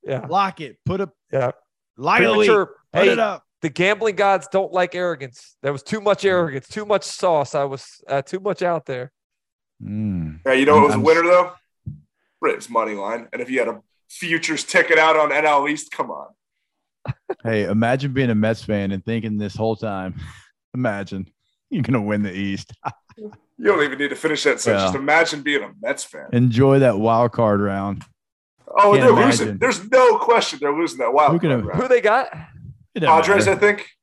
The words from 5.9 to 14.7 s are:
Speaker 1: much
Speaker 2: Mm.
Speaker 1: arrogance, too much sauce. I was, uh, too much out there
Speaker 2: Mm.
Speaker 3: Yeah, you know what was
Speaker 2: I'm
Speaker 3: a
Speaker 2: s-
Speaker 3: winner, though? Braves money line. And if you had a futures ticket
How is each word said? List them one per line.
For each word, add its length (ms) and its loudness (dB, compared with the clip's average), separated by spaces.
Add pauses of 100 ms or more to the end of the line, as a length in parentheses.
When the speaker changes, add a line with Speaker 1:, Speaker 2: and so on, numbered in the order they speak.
Speaker 1:
much 220 0
Speaker 2:
Mm. 60 2
Speaker 1:
arrogance, 400 -2
too 180 -8
much 160 0
sauce. 540 -2
I 80 0
was, 420 -12
uh, 160 -2
too 160 -10
much 240 -4
out 240 -2
there 240 -10 (720)
Speaker 2:
Mm. 640 -6
Speaker 3:
Yeah, 60 0
you 140 2
know 100 4
what 100 6
was 80 2
Speaker 2:
I'm 60 0
Speaker 3:
a 20 -2
Speaker 2:
s- 40 2
Speaker 3:
winner, 200 4
though? 260 4 (880)
Braves 300 -4
money 240 -2
line. 380 -8
And 100 -10
if 80 -10
you 80 -4
had 100 -2
a 120 -10 (280)
futures 560 -6
ticket 340 2